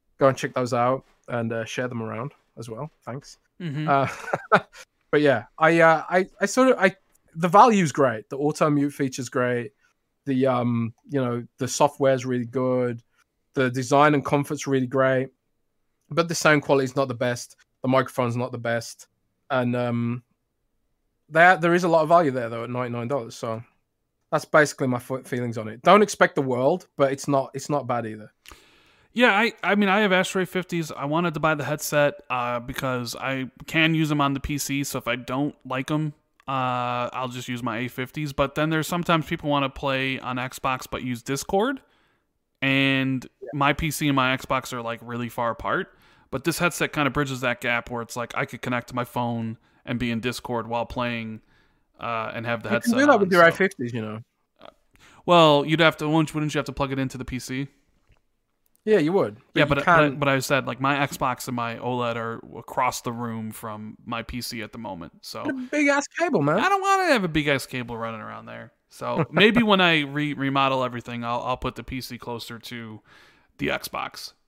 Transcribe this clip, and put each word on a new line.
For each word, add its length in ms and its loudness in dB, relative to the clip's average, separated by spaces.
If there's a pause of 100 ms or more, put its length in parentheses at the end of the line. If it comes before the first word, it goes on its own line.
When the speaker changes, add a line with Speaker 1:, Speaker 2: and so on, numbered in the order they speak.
(200)
Speaker 1:
go 80 6
and 100 4
check 160 -6
those 200 -2
out 320 0 (240)
and, 240 -4
uh, 100 -4
share 240 -6
them 160 -8
around 300 -8 (240)
as 120 -14
well. 220 -12 (140)
Thanks. 320 -14 (240)
Speaker 2:
Mm-hmm. 260 -6
Speaker 1:
Uh, 200 4 (440)
<laughs> 80 6 (520)
but 100 4
yeah, 240 2 (120)
I, 220 4
uh, 300 6
I, 180 2 (140)
I 40 2
sort 240 4
of, 80 4
I 180 2 (400)
the 120 -2
value's 440 8
great. 380 0
The 80 -8
auto 320 2
mute 240 2
feature's 360 -4
great. 440 -2 (520)
The, 220 2
um, 460 0 (160)
you 140 0
know, 200 -2 (140)
the 100 -4
software's 580 2
really 200 -2
good. 560 -2 (520)
The 160 2
design 440 4
and 100 2
comfort's 440 -2
really 200 0
great. 420 2 (800)
But 180 0
the 80 -6
sound 280 4
quality's 320 2
not 120 0
the 60 -6
best. 420 -4 (260)
The 60 -2
microphone's 480 0
not 160 -4
the 60 -10
best. 500 -6 (420)
And, 260 0
um, 480 -4 (1080)
there, 280 8
there 160 4
is 100 4
a 60 2
lot 120 6
of 80 0
value 220 6
there, 180 -4
though, 140 -6
at 60 -8
ninety-nine 380 -4
dollars. 280 -6
So 280 -6 (680)
that's 140 0
basically 420 4
my 100 0
f-, 280 -8
feelings 320 -4
on 100 -8
it. 160 -12
Don't 180 8
expect 340 2
the 60 0
world, 460 0 (100)
but 140 4
it's 160 -6
not, 260 2
it's 160 -10
not 180 -2
bad 180 -2
either. 260 -12 (800)
Speaker 2:
Yeah, 200 4
I, 220 2 (100)
I 100 2
mean, 160 4
I 120 4
have 100 2
Astray 340 2
fifties. 460 -4
I 140 -8
wanted 280 0
to 60 -6
buy 160 2
the 80 -6
headset, 640 0
uh, 300 -2
because 560 -6
I 340 -6 (160)
can 300 2
use 160 2
'em 100 2
on 120 2
the 60 -4
P 200 -4
C, 240 -4
so 160 -6
if 80 -6
I 80 0
don't 400 -4 (100)
like 240 -6
'em, 240 -2 (340)
uh, 640 -2
I'll 160 -6
just 200 -10
use 160 -6
my 160 -4
A 80 -4
fifties. 460 -8
But 200 -2
then 160 0
there's 180 0
sometimes 380 0
people 240 -6
wanna 200 2
play 500 -2
on 180 -6
Xbox 520 -6
but 140 -8
use 200 -6
Discord, 580 -2 (800)
and 640 0 (140)
Speaker 1:
Yeah. 140 -14
Speaker 2:
my 180 2
P 160 -2
C 180 -2
and 80 2
my 220 2
Xbox 360 -4
are, 80 -8
like, 200 -8
really 260 -6
far 220 -4
apart. 480 -6 (320)
But 140 -8
this 160 -2
headset 340 -2
kinda 160 0
bridges 320 -4
that 200 -2
gap 280 -2
where 140 -8
it's 120 -14
like 220 -8
I 80 -2
could 160 -14
connect 280 -4
to 60 -14
my 100 -2
phone 520 -6 (280)
and 120 -4
be 140 -2
in 80 -2
Discord 480 -6
while 180 -4
playing, 560 -6 (580)
uh, 360 -6
and 100 -8
have 160 -4
the 80 -10
Speaker 1:
You 40 0
Speaker 2:
headset 180 0
Speaker 1:
can 80 2
do 80 4
that 60 8
Speaker 2:
on, 80 6
Speaker 1:
with 100 0
your 100 6
Speaker 2:
so. 60 10
Speaker 1:
A 40 8
fifties, 400 -2
you 120 -6
know. 160 -8 (1080)
Speaker 2:
Well, 400 6
you'd 140 0
have 180 4
to, 100 -4
wouldn't, 280 2
wouldn't 180 -2
you 60 0
have 80 -4
to 60 -8
plug 180 -4
it 80 -2
into 180 -4
the 80 -10
P 140 -8
C? 300 -8 (1160)
Speaker 1:
Yeah, 140 6
you 120 2
would. 240 0
But 80 -20 (120)
Speaker 2:
Yeah, 80 4
Speaker 1:
you 60 0
Speaker 2:
but, 140 2
Speaker 1:
can't 300 6
Speaker 2:
but, 60 -10
but 100 2
I 100 2
said, 260 0
like, 140 -6
my 160 0 (100)
Xbox 420 -4
and 80 -6
my 220 -4
oled 380 -2
are 240 -6 (180)
across 440 -2
the 100 -6
room 400 -6
from 540 -12
my 180 -6
P 180 -10
C 200 -10
at 100 -12
the 60 -16
moment, 340 -12 (100)
so 220 -12
Speaker 1:
Get 100 -4
a 40 -8
big-ass 500 -2
cable, 340 -2
man. 180 2
Speaker 2:
I 100 0
don't 120 2
wanna 300 2
have 120 2
a 40 -2
big-ass 380 0
cable 320 -8
running 240 -8
around 240 -14
there. 260 -16 (180)
So 380 -4
Speaker 1:
<laughs> 40 -18
Speaker 2:
maybe 320 4
when 180 4
I 200 4
re-, 320 -4
remodel 500 0
everything, 400 -8
I'll, 180 -4
I'll 160 -4
put 180 -6
the 80 -12
P 180 -10
C 160 -12
closer 400 -12
to 440 -14 (560)
the 100 -4
Xbox. 640 -8 (140)